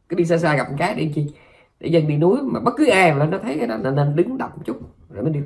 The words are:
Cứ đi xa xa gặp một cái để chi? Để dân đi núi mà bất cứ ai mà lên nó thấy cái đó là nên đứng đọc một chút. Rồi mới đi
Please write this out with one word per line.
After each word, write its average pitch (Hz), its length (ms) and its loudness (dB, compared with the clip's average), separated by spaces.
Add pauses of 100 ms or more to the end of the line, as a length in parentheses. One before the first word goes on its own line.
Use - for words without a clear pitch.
Cứ 170 60 -6
đi 175 100 2
xa 165 120 2
xa 160 180 0
gặp 131 140 -2
một 139 100 -6
cái 190 160 -2
để 156 200 -2
chi? 151 100 -2 (540)
Để - 80 -8
dân 156 200 4
đi 147 100 0
núi 175 260 4
mà 240 160 -4
bất 233 180 -2
cứ 302 100 2
ai 190 240 6
mà 139 80 0
lên 156 100 2
nó 185 80 -2
thấy 196 200 -6
cái 151 100 -2
đó 110 100 -4
là 135 140 -2
nên 143 240 2
đứng 220 220 0
đọc - 200 -8
một - 80 -16
chút. - 120 -6 (320)
Rồi - 140 -8
mới 156 100 -2
đi 147 120 -4